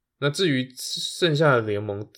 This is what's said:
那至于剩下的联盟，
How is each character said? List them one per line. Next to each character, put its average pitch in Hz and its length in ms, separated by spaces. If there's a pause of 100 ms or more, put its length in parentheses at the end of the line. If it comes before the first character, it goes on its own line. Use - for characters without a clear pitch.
(180)
那 139 100
至 160 220
于 127 260
剩 - 600
下 143 220
的 117 40
联 104 200
盟， 104 220 (140)